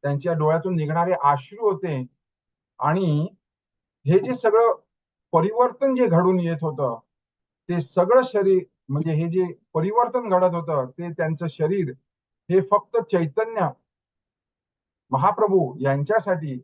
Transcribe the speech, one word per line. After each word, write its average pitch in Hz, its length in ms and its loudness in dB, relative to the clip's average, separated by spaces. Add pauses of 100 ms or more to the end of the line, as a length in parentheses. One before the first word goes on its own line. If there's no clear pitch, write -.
त्यांच्या 143 280 -2
डोळ्यातून 160 440 0
निघणारे 165 360 -2 (100)
अश्रू 196 480 0
होते 170 340 -6 (760)
आणि 156 460 0 (800)
हे 175 120 4
जे 247 160 0
सगळं 226 380 2 (600)
परिवर्तन 233 640 2
जे 247 120 2
घडून 180 340 2
येत 165 220 -4
होतं, 135 360 -4 (680)
ते 175 120 -2
सगळं 196 420 2
शरीर 190 400 2 (260)
म्हणजे 156 240 -2
हे 160 180 0
जे 180 160 0 (280)
परिवर्तन 233 540 0
घडत 180 260 2
होतं, 156 360 -4
ते 175 220 -10
त्यांचं 160 360 -4
शरीर 156 440 -2 (580)
हे 185 100 4
फक्त 196 360 -2 (160)
चैतन्य 190 560 -2 (1400)
महाप्रभू 185 680 2
यांच्यासाठी 143 840 -2